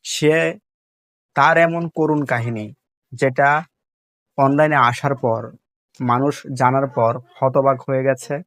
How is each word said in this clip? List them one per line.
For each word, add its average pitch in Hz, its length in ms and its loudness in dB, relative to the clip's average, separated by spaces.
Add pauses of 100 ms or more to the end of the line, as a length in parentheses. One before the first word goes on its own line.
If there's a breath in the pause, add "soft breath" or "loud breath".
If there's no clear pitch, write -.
সে, 156 300 0 (1000)
তার 151 200 4 (120)
এমন 170 160 -4 (120)
করুণ 151 300 0
কাহিনী 117 400 -4 (480)
যেটা 139 360 0 (880)
অনলাইনে 143 400 2 (120)
আসার 139 260 -4
পর 113 260 -2 (580)
মানুষ 127 360 0 (240)
জানার 135 360 2
পর 117 160 2 (240)
হতবাক 135 460 0
হয়ে 131 260 -4
গেছে 135 260 -4 (140)